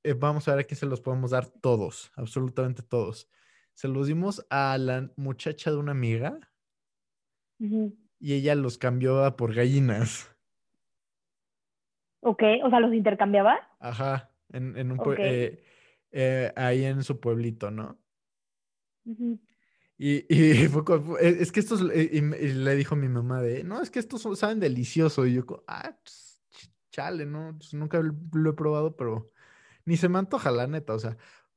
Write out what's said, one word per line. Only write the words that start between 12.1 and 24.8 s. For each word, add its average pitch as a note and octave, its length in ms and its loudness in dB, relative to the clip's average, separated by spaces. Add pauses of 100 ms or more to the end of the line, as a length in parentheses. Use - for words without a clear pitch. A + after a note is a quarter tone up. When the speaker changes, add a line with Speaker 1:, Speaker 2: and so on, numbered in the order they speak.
Speaker 2:
Ok, A3+ 220 0 (200)
o C4 80 2
sea, A#3+ 100 6
¿los A3+ 120 2
intercambiaba? G3+ 680 4 (200)
Speaker 1:
Ajá, C3 520 -4 (220)
en, B2+ 240 -8
en B2+ 160 -4
un B2+ 60 -4
pue-, C#3 160 0
Speaker 2:
Ok. - 80 -4
Speaker 1:
eh, B2 420 -2 (480)
eh, C3 440 0
ahí C3 280 0
en C3+ 200 -2
su B2 160 -6
pueblito, A2+ 500 -2
¿no? A2 300 -10 (1040)
Speaker 2:
Ujú. A#3 340 -6 (600)
Speaker 1:
Y, C#3+ 300 0
y D#3 400 8
<laughs> - 0 -
fue D3+ 160 0
co-, E3 180 4
fue, E3 260 2
es, F3 120 4
es E3+ 120 -2
que G#3+ 80 0
estos, G#3+ 220 0 (100)
eh, D#3+ 200 2
y D3+ 100 2
me, D3+ 160 -2
y C#3 140 -2
le C3+ 240 0
dijo C#3+ 200 0
mi C#3 120 0
mamá B2 340 -2
de, B2+ 220 -2
"No, G#3 180 -6
es - 80 -8
que - 80 -6
estos A3+ 240 -6
son, G#3+ 140 -4
saben G#3+ 240 0
delicioso". C#3 640 2